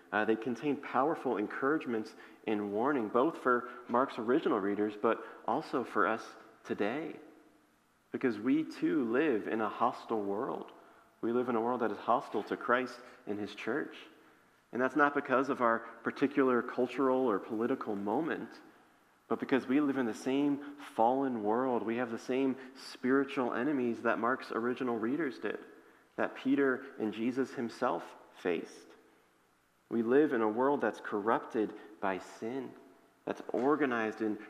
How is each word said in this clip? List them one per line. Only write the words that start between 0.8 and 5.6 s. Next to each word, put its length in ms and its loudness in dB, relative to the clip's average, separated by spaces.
encouragements 760 -2
and 260 0
warning, 360 2
both 300 2
for 300 2
Mark's 300 2
original 420 2
readers, 400 0
but 180 2
also 360 0